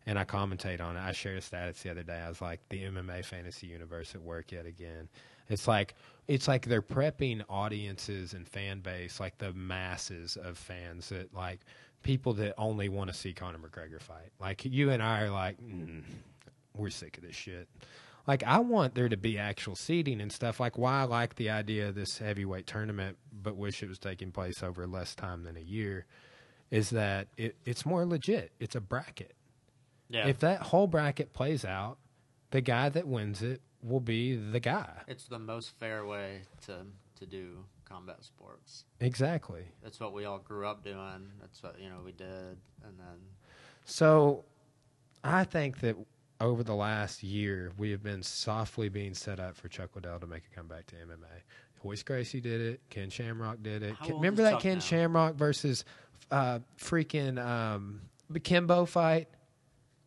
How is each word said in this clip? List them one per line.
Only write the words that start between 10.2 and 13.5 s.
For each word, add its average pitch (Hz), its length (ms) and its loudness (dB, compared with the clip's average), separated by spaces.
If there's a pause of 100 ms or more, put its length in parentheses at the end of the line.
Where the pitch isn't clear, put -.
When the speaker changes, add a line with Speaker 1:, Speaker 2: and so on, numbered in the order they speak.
Speaker 1:
of 87 220 -10
fans 87 500 -12
that, 95 260 -8
like, 90 260 -6 (440)
people 131 300 2
that 101 220 0
only 107 320 0
wanna 95 240 -4
see 92 200 -8
Conor 85 260 -8